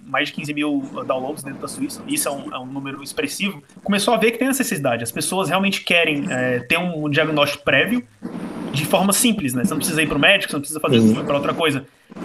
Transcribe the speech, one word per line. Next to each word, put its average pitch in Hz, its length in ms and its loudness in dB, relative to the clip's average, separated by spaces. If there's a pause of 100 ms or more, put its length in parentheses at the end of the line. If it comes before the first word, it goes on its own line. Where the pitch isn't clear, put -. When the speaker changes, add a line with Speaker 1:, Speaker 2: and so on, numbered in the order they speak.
Speaker 1:
mais 143 220 -2
de - 60 -12
quinze 147 200 -6
mil 147 260 0 (260)
downloads 131 360 -4
dentro 139 180 -12
da 135 60 -10
Suíça. - 400 -8
Isso 151 220 -2
é - 20 -2
um, - 240 -8
é 135 40 -8
um 127 80 -12
número 139 360 -10
expressivo. 151 580 -4 (220)
Começou 202 320 2
a - 20 4
ver 208 140 4
que 240 80 -2
tem 254 80 0
necessidade. 143 560 0
As 117 80 -6
pessoas 175 380 -2
realmente 196 340 0
querem, 160 480 2
é, 127 300 0
ter 165 180 0
um 165 300 -2
diagnóstico 147 560 2
prévio 175 420 2 (680)
de - 120 -2
forma 190 280 4
simples, 147 420 2
né? 123 100 0
Você - 60 2
não 147 80 -2
precisa 160 240 0
ir 147 60 2
pro 147 120 0
médico, 190 300 4
você 160 60 -4
não 143 40 -2
precisa 151 180 -8
fazer 139 200 4
Speaker 2:
Uhum. 110 260 6
Speaker 1:
pra 139 100 0
outra 143 200 0
coisa. 139 300 0 (400)